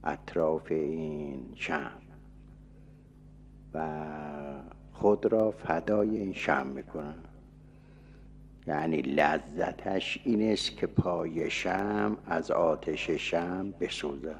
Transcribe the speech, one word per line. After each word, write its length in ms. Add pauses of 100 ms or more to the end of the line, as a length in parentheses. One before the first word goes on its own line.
اطراف 640
این 840
شمع 360 (1800)
و 300 (880)
خود 340
را 240
فدای 640
این 160
شمع 400
می‌کنن. 520 (1400)
یعنی 360
لذتش 1200
این 280
است 240
که 100
پای 640
شمع 680 (100)
از 240
آتش 600
شمع 680
بسوزه 600